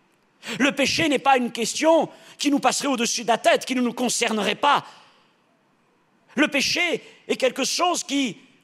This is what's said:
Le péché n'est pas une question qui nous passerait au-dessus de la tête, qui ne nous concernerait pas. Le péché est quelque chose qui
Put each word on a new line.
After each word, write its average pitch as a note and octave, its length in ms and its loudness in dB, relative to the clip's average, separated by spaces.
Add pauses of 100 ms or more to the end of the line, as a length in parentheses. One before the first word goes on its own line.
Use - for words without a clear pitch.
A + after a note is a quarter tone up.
(580)
Le B3+ 140 2
péché C#4+ 360 0
n'est C#4 120 0
pas C4+ 180 4
une B3 140 -2
question C#4 580 2 (300)
qui C#4+ 100 -2
nous C#4 100 2
passerait B3+ 280 0
au-dessus A#3+ 340 -2
de G#3 60 -10
la A3 100 2
tête, D#4 260 2
qui C4 120 -6
ne B3+ 60 0
nous A#3 120 -2
concernerait A3 600 -2
pas. C#4+ 280 2 (1500)
Le C#4+ 120 4
péché D4+ 560 -2 (240)
est A#3+ 80 -2
quelque B3+ 280 0
chose E4 400 -2
qui C4+ 340 -4 (260)